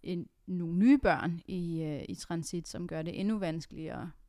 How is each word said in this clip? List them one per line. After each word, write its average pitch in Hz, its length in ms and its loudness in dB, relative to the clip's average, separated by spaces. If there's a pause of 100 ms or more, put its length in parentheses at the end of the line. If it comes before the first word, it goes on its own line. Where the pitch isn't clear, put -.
en, 175 240 -6 (200)
nogle 175 320 -2
nye 262 200 10
børn 170 480 2
i, 170 360 -4
øh, 151 260 -4
i 180 60 -6
transit, 170 540 -6
som 175 200 -8
gør 160 140 -6
det 170 180 -6
endnu 214 180 0
vanskeligere. 160 720 -6 (180)